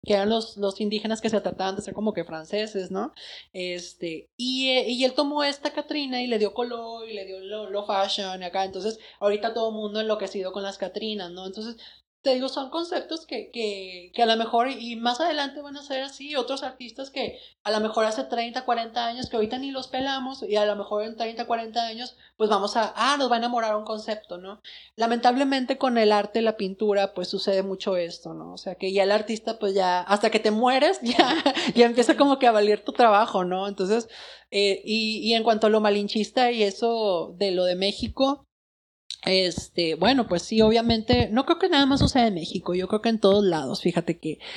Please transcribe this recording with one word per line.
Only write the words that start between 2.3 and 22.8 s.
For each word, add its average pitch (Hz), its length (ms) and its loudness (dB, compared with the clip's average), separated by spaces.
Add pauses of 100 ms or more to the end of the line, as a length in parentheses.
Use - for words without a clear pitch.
¿no? 214 200 -6 (400)
Este, 175 840 -8
y, 262 320 -2
eh, 254 200 2
y 247 160 -2
él 254 100 2
tomó 294 280 0
esta 285 300 -2
Catrina 285 500 -6
y 247 60 -4
le 226 100 0
dio 202 160 0
color 226 540 -8
y 220 60 -14
le 196 120 -10
dio 190 140 -14
lo, 208 280 -12
lo 202 160 -4
fashion 196 600 -2
acá, 190 200 -2
entonces 190 360 -6 (180)
ahorita 208 360 0
todo 226 160 -2
el 214 40 -8
mundo 214 260 -6
enloquecido 202 520 -4
con 202 100 -6
las 196 160 -8
Catrinas, 202 540 -6
¿no? 185 120 -16
Entonces, 214 320 -12 (460)
te 262 120 2
digo, 262 160 -2
son 262 180 -8
conceptos 330 560 -6
que, - 260 -10
que, 190 640 -8
que 233 80 2
a 233 40 4
lo 226 100 2
mejor 233 320 0
y 233 280 -10
más 240 260 -2
adelante 294 400 -4
van 285 160 -14
a 285 40 -18
ser 269 200 -6
así, 277 340 -10
otros 269 260 -4
artistas 254 460 -12
que 247 300 -6 (260)
a 208 60 -2
lo 214 100 2
mejor 214 240 0
hace 220 200 -2
treinta, 240 420 -4
cuarenta 233 400 -2
años 240 240 -6
que 247 60 -4
ahorita 220 200 0
ni 269 140 -8
los 262 180 -8
pelamos 262 540 -6
y 208 140 0
a 208 100 4
lo 208 100 0
mejor 208 280 -4
en 226 120 -10
treinta, 226 300 -6
cuarenta 226 400 -4
años 226 320 -12 (180)
pues 220 140 0
vamos 202 260 2
a, 220 180 0